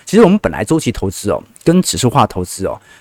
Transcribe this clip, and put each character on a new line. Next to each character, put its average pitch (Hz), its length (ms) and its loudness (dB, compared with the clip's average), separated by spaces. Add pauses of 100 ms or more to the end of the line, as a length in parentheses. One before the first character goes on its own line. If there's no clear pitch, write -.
其 - 120 -2
实 233 60 8
我 190 40 8
们 196 120 4
本 90 120 -4
来 82 140 -4
周 160 140 0
期 127 120 -4
投 98 200 -6
资 - 180 -8
哦， 78 120 -2 (220)
跟 175 200 4
指 - 120 -6
数 120 140 0
化 131 160 2
投 - 180 -4
资 95 220 -8
哦， - 160 -6 (200)